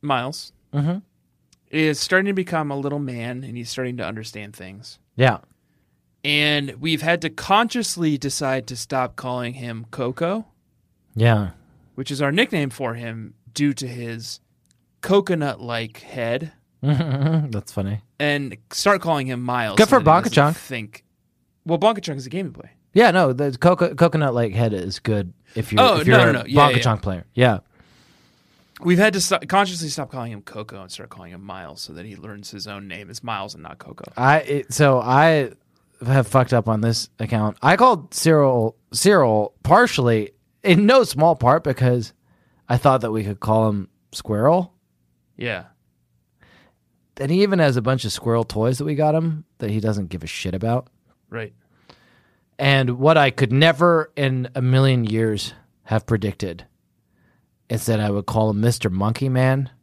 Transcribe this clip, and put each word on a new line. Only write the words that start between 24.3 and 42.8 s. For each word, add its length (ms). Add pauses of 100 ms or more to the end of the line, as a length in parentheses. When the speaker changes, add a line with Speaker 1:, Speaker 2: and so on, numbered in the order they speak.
Speaker 2:
head 200
is 260
good 340 (220)
if 160
you're, 100
Speaker 1:
Oh, 180
Speaker 2:
if 80
you're 100
Speaker 1:
no, 80
no, 40 (120)
Speaker 2:
a 20
Speaker 1:
no. 40
Yeah, 220
Speaker 2:
Bonka 80
Speaker 1:
yeah. 40
Speaker 2:
Chunk 200
player. 320
Yeah. 260 (1200)
Speaker 1:
We've 160
had 160
to 80
st-, 260
consciously 420
stop 220
calling 200
him 100
Coco 400
and 100
start 180
calling 220
him 120
Miles 380
so 120
that 120
he 100
learns 340
his 180
own 200
name 240
is 120
Miles 300
and 100
not 140
Coco. 400
Speaker 2:
I, 220
it, 340
so 260
I 520 (540)
have 220
fucked 240
up 160
on 140
this 260 (120)
account. 420
I 160
called 360
Cyril, 640 (160)
Cyril 720
partially, 680 (320)
in 240
no 160
small 320
part, 280
because 480 (560)
I 100
thought 240